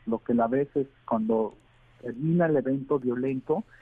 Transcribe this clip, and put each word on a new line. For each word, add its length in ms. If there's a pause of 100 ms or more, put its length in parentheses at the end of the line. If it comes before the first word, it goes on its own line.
Lo 160
que 100
la 140
ves 300
es 100 (200)
cuando 500 (460)
termina 440
el 100
evento 440
violento, 640 (180)